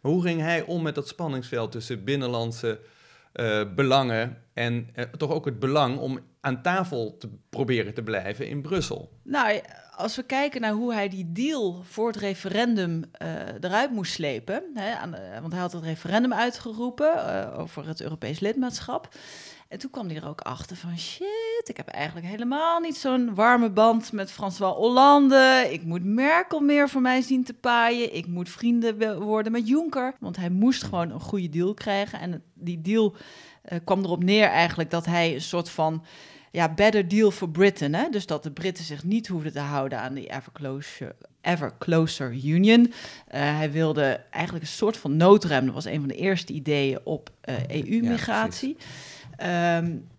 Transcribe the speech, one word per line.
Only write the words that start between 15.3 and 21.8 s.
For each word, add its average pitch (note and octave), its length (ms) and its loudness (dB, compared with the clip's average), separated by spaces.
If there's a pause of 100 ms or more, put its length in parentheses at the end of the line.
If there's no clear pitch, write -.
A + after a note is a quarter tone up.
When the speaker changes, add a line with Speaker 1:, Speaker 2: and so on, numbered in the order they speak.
Speaker 2:
want D#3+ 120 -8
hij F3+ 80 -4
had F3 120 -4
het E3+ 120 -10
referendum F3+ 480 0
uitgeroepen, A#3+ 800 -2 (160)
eh, - 300 -6
over D#3+ 280 -10
het E3 140 -8
Europees D#3 400 -6
lidmaatschap. B3 680 -4 (600)
En G3 100 -14
toen - 120 -12
kwam A#3 160 -10
hij D#3+ 100 -8
er D3+ 120 -12
ook D3 120 -12
achter - 360 -10
van, E3+ 220 -8
"Shit, A4+ 680 -6
ik - 80 -12
heb - 120 -12